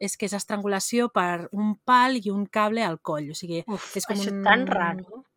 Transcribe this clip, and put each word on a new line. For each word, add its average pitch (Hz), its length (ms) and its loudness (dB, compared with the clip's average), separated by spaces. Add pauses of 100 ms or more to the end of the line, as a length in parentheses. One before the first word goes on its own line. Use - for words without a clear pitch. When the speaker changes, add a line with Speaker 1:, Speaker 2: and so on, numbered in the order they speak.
Speaker 1:
és 196 160 -4
que 214 80 -4
és 190 80 -4
estrangulació 202 800 0
per 175 400 0
un 208 240 0
pal 254 400 4
i 208 120 -4
un 202 160 -2
cable 220 380 0
al 165 160 -2
coll. 151 320 -4
O - 40 -10
sigui, 170 320 -6
Speaker 2:
Uf, - 280 -8
Speaker 1:
és 190 100 -4
com 208 120 -2
Speaker 2:
això 202 160 -2
Speaker 1:
un 196 100 -4
Speaker 2:
tan 226 240 6
raro. 185 560 -2 (140)